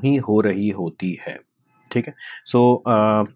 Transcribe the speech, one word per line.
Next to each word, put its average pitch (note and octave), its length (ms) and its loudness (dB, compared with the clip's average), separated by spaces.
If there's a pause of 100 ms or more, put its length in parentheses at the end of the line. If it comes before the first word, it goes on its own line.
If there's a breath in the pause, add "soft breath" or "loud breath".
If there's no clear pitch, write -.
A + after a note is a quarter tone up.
ही C#3 140 2
हो G#2+ 240 0
रही G2+ 280 0
होती F#2 420 -6 (160)
है, - 80 -10 (560)
ठीक A#2+ 160 -4
है। D3+ 60 -12 (340 loud breath)
So, A#2+ 140 2 (260)
अ, G#2+ 360 2 (120)